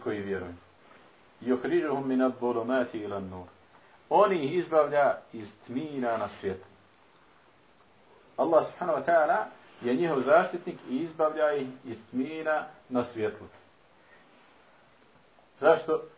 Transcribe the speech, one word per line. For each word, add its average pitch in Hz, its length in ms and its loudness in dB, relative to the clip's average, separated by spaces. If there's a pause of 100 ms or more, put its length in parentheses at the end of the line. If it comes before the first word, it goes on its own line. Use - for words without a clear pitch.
koji 107 160 -4
vjeruju. 95 340 -6 (880)
Yukhrijuhum 135 640 0
minadh-dhulumati 123 920 0
ilan-nur. 95 500 -8 (640)
On 196 220 6
ih 156 220 0
izbavlja 147 640 4 (180)
iz 107 200 -14 (120)
tmina 127 520 -4
na 104 100 -4
svjetlo. 95 380 -8 (1700)
Allah 147 300 4
subhanahu 165 320 -4
wa - 60 -8
ta'ala 170 380 4 (380)
je 120 140 0
njihov 160 260 0
zaštitnik 170 560 2 (120)
i 127 80 -2
izbavlja 156 560 0
ih 135 140 -2 (180)
iz 113 120 -10 (120)
tmina 156 560 -4 (240)
na 123 140 -2
svjetlo. 107 440 -6 (2000)
Zašto? 156 440 4 (160)